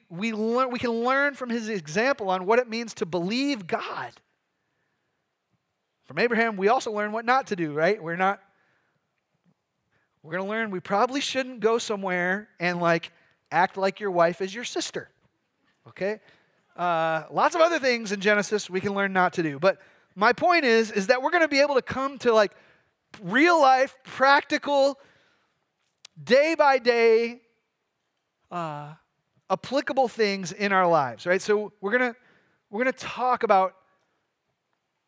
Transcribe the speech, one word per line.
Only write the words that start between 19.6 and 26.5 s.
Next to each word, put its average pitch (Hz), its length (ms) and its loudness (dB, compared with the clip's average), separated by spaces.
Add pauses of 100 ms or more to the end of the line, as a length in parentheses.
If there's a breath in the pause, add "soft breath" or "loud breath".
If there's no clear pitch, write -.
my 214 180 2
point 339 320 2
is, 226 260 2
is 202 160 -2
that 254 140 2
we're 294 100 -2
gonna 339 160 4
be 285 120 2
able 285 160 4
to 240 60 2
come 269 380 -6
to, 240 140 2
like, 214 180 4 (680 soft breath)
real 285 380 2
life, 262 440 4
practical, 277 960 2 (1200 soft breath)
day 277 340 2